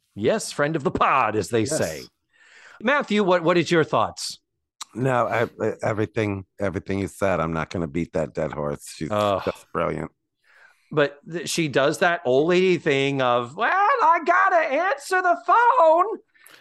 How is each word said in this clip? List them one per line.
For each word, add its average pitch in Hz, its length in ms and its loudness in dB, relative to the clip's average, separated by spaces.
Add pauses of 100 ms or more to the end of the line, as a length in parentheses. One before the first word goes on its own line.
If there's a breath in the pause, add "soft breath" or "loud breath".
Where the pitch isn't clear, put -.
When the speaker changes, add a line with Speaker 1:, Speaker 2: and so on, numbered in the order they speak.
(140)
Speaker 1:
Yes, 127 380 -2
friend 147 240 -2
of 139 80 -6
the 139 80 -2
pod, 131 460 0
as 98 100 -2
they 117 140 0
Speaker 2:
Yes. 110 160 -2
Speaker 1:
say. 78 240 -4 (800 soft breath)
Matthew, 214 420 0
what, 180 200 2
what 175 140 4
is 165 140 0
your 160 140 4
thoughts? - 540 -2 (540)
Speaker 3:
No, 120 320 0
I, 113 180 0
I, 107 380 -4
everything, 104 640 -2 (160)
everything 98 400 -4
you 95 80 -2
said, 95 320 -2
I'm 82 140 -2
not 80 160 -4
gonna 85 180 -6
beat 78 240 -6
that 76 220 -4
dead 78 180 -6
horse. 73 420 -8
She's - 180 -10
Speaker 1:
Ugh. 104 340 -2
Speaker 3:
just - 260 -8
brilliant. 78 400 -4 (800 soft breath)
Speaker 1:
But 147 260 -2 (140)
th-, 160 160 -8
she 160 220 -2
does 147 300 0
that 175 260 0
old 135 240 2
lady 180 280 4
thing 139 440 0
of, 123 340 0
"Well, 233 160 -2
I 392 540 2
gotta 370 320 2
answer 359 640 -2
the 349 160 2 (100)
phone." 381 720 4 (420 soft breath)